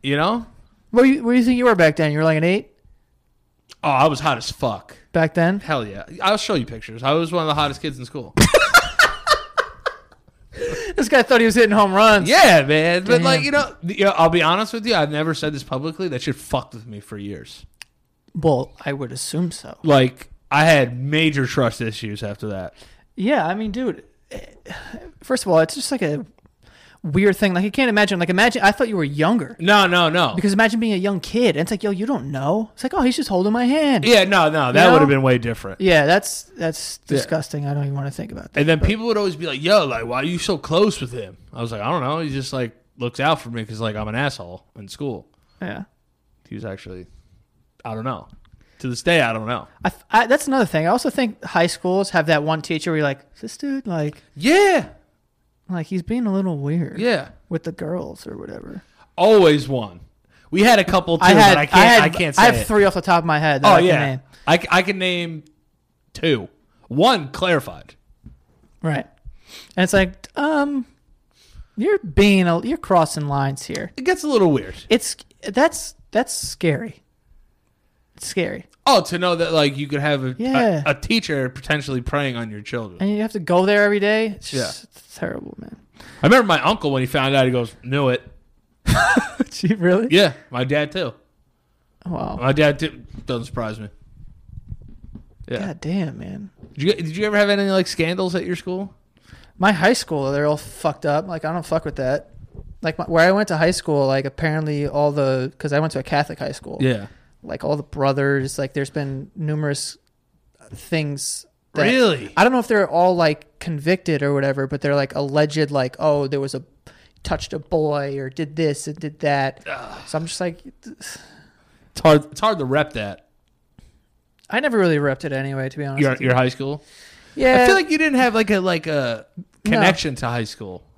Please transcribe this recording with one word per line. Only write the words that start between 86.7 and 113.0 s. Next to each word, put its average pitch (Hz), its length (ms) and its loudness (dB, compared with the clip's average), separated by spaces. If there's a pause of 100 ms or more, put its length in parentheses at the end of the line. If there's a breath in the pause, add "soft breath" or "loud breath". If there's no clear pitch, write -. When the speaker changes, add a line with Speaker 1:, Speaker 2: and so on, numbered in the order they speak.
Speaker 1:
when 131 120 0
he - 20 -2
found 135 300 -2
out, 135 100 4
he 127 60 2
goes, 120 320 -4
"Knew 135 260 0
it." 123 140 -2 (640)
Speaker 2:
<laughs> 762 640 0
Gee, 190 240 0
really? 185 340 2
Speaker 1:
Yeah, 165 240 4 (160)
my 123 140 -6
dad, 147 280 -2
too. 160 220 -6 (920)
Speaker 2:
Wow. 160 360 -8
Speaker 1:
My 131 100 0
dad, 147 280 2
too. - 240 -8 (240)
Doesn't 120 180 -6
surprise 110 340 -8
me. 104 100 -14 (1600)
Yeah. 120 200 -8
Speaker 2:
God 170 140 -12
damn, 165 360 -6
man. 202 340 -14 (220)
Speaker 1:
Did 139 100 -8
you, 196 100 2
did 160 240 -6
you 214 80 -2
ever 208 120 0
have 202 120 4
any, 202 200 0
like, 190 180 0
scandals 180 480 -4
at 175 100 -4
your 175 100 -4
school? 185 380 -10 (640 soft breath)
Speaker 2:
My 196 140 2
high 190 220 2
school, 139 380 -4
they're 143 140 -2
all 151 120 2
fucked - 480 -6
up. 151 220 0
Like, 165 160 -8
I 156 80 -4
don't 170 140 -6
fuck 160 200 -4
with 147 120 -8
that. 135 340 -4 (500)
Like, 160 160 -4
my, - 80 -6
where 165 220 4
I 185 40 6
went 202 180 2
to 160 80 -2
high 170 140 2
school, 143 360 0
like, 135 180 0
apparently 151 640 -4
all 147 240 0
the, 135 460 -2
'cause 143 160 -4
I 143 60 2
went 156 140 -2
to 135 60 -4
a 131 40 -8
Catholic - 360 -4
high 139 140 -6
school. - 280 -14
Speaker 1:
Yeah. 113 260 -2 (340 soft breath)
Speaker 2:
Like, - 220 -10
all 147 120 -2
the 147 80 -10
brothers, 139 760 -2
like, 135 140 -6
there's 139 160 -4
been 135 460 -8
numerous 151 600 -6 (760)
things 147 720 -6 (280)
that 151 100 0
Speaker 1:
Really? 208 540 2
Speaker 2:
I 180 60 4
don't 254 100 4
know 247 60 2
if 226 80 -4
they're 208 220 2
all, 175 260 4